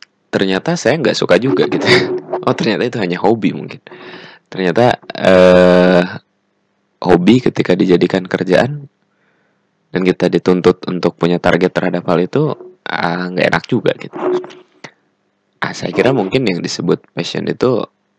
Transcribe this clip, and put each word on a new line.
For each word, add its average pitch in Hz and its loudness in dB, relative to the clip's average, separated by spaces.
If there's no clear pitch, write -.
Ternyata 98 -2
saya 147 0
nggak 87 -2
suka 90 2
juga 135 0
gitu. - -4
<laughs> - 0
Oh, - 0
ternyata 107 -2
itu 123 -8
hanya 90 -4
hobi 113 0
mungkin. - -12
Ternyata, 95 0
eh, 90 6
hobi 92 2
ketika - -2
dijadikan 92 0
kerjaan 92 -2
dan 90 -4
kita 90 2
dituntut 90 2
untuk 90 -4
punya 85 0
target 87 0
terhadap 87 -4
hal 87 2
itu, 139 -2
ah, 87 -4
nggak 90 -2
enak - -4
juga - -2
gitu. - -16
Ah, - -10
saya 90 -8
kira 127 4
mungkin 113 0
yang 85 -2
disebut - -4
passion 82 -8
itu, 117 0